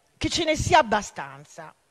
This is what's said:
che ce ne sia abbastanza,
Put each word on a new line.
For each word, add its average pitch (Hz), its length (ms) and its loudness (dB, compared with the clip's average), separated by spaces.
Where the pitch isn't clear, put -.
che - 120 -4
ce 330 140 -2
ne 311 120 2
sia 330 240 4
abbastanza, 160 920 -4